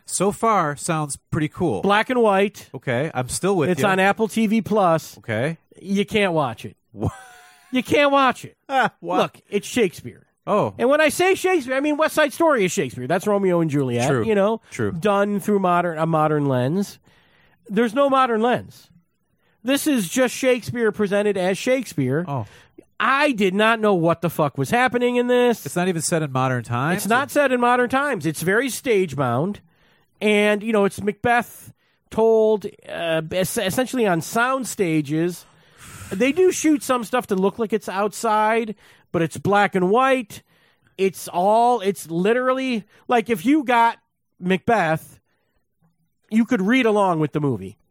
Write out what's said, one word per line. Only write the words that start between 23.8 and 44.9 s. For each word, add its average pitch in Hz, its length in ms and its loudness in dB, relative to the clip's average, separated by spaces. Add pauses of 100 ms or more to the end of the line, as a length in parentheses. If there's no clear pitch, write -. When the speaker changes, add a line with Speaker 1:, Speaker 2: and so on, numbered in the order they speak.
Speaker 2:
know 214 140 2
what 165 280 2
the 165 80 0
fuck 147 280 -2
was 139 120 -2
happening 247 460 2
in 240 120 2
this. 247 380 2
Speaker 1:
It's 143 100 -6
not 180 120 0
even 165 140 -2
set 160 200 0
in 147 100 -6
modern 127 320 0
times? 131 340 -2
Speaker 2:
It's 196 100 -4
not 254 220 0
set 277 220 2
in 247 80 0
modern 240 280 2
times. 262 380 -2
It's 160 160 -4
very 214 280 0
stage-bound. 156 880 -2 (600)
And, 208 420 2
you 226 100 -4
know, 202 120 2
it's 190 180 -2
Macbeth 233 720 -4 (380)
told, 220 560 2 (220)
uh, 165 340 -2 (100)
es-, 180 260 -2
essentially 226 480 -2
on 170 140 2
sound 247 480 -2
stages. 160 760 -2 (680)
They 240 220 0
do 370 180 4
shoot 302 320 0
some 247 220 -2
stuff 240 220 -4
to 202 100 -2
look 190 220 -2
like 226 160 -4
it's 208 140 -4
outside, 214 840 -2 (380)
but 175 80 0
it's 160 160 -2
black 202 380 2
and 180 160 2
white. 262 520 0 (540)
It's 190 320 -4
all, 220 520 2
it's 185 300 -4
literally, 247 720 0 (240)
like, 240 200 2
if 185 160 -2
you 294 180 4
got 233 360 2 (420)
Macbeth, 180 800 0 (1080)